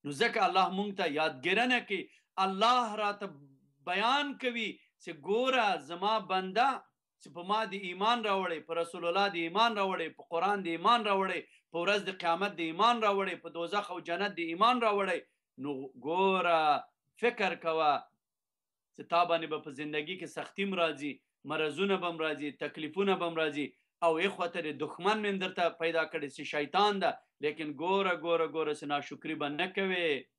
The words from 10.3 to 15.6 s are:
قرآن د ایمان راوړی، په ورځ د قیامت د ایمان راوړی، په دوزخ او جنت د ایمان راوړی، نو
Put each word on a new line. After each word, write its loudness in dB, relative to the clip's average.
قرآن 2
د -4
ایمان 4
راوړی، 0
په -2
ورځ 2
د -6
قیامت 0
د -10
ایمان 4
راوړی، 0
په -12
دوزخ -2
او -8
جنت -2
د -4
ایمان 4
راوړی، 0
نو -6